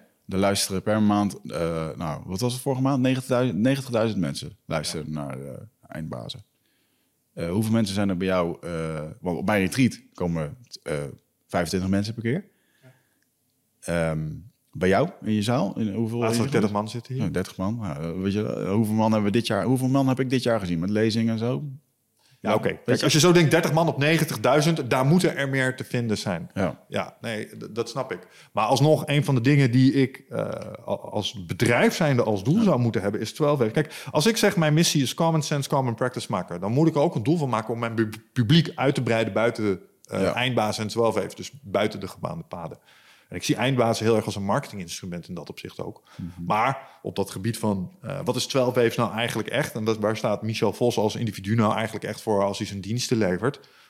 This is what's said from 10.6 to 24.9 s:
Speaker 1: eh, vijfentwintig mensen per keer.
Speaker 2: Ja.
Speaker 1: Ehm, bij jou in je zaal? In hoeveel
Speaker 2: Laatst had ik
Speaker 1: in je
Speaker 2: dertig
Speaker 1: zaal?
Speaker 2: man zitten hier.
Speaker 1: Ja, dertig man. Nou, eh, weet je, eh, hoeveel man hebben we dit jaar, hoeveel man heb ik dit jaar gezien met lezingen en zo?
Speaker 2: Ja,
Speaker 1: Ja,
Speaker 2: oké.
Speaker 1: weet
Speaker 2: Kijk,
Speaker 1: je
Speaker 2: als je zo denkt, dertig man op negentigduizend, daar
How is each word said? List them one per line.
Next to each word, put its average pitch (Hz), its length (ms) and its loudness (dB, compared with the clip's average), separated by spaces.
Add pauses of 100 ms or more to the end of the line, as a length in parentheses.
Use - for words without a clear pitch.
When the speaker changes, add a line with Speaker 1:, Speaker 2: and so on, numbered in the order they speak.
Speaker 1:
eh, 78 100 -6 (540)
vijfentwintig 92 420 -2
mensen 104 240 0
per 117 100 -8
keer. 123 220 -2 (360)
Speaker 2:
Ja. 131 80 -20 (1200)
Speaker 1:
Ehm, 78 180 -2 (440)
bij 85 180 0
jou 123 200 4 (120)
in 107 120 -2
je 107 80 2
zaal? 120 380 0
In 107 140 -2
hoeveel 113 260 -4
Speaker 2:
Laatst 117 180 0
had 117 100 2
ik 139 60 -2
Speaker 1:
in 120 60 4
je - 0 -
Speaker 2:
dertig 104 100 2
Speaker 1:
zaal? 104 120 -2
Speaker 2:
man 110 80 -8
zitten 120 240 -10
hier. 131 100 -4
Speaker 1:
Ja, 90 60 -2
dertig 90 280 -4
man. 101 200 -4
Nou, 80 260 -6 (120)
eh, 92 60 -4
weet 98 120 0
je, 104 120 -2
eh, 64 260 -4
hoeveel 107 240 2
man 110 160 4
hebben 104 200 2
we 98 60 2
dit 117 100 0
jaar, 98 160 0
hoeveel 127 240 2
man 135 200 2
heb 127 120 2
ik 131 100 -2
dit 127 140 0
jaar 117 160 2
gezien 87 200 -2
met 92 100 -2
lezingen 113 440 2
en 110 60 -4
zo? 127 240 -2 (800)
Speaker 2:
Ja, - 80 -4
Speaker 1:
Ja, 104 60 4
Speaker 2:
oké. 110 120 0
Speaker 1:
weet 87 180 -2
Speaker 2:
Kijk, 123 120 4
Speaker 1:
je - 60 -2
Speaker 2:
als 139 100 4
je 156 60 6
zo 175 120 8
denkt, 165 200 6
dertig 160 220 4
man 165 140 4
op 139 100 -2
negentigduizend, 147 920 2
daar 131 160 2